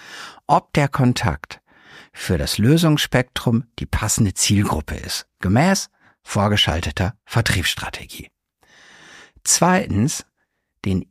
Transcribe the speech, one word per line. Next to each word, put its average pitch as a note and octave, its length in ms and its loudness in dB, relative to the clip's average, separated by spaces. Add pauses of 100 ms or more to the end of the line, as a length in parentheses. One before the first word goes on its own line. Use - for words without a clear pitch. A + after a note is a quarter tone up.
(480)
ob E3+ 260 0
der C#3+ 140 2
Kontakt - 760 0 (520)
für - 240 -2
das C#2 200 -4
Lösungsspektrum C3 1080 2 (140)
die - 60 -6
passende - 480 0
Zielgruppe - 600 0
ist, - 320 -10 (120)
gemäß C#3+ 500 2 (340)
vorgeschalteter F#2 920 0 (100)
Vertriebsstrategie. - 1040 -4 (1120)
Zweitens, E3 800 0 (600)
den F#2 260 0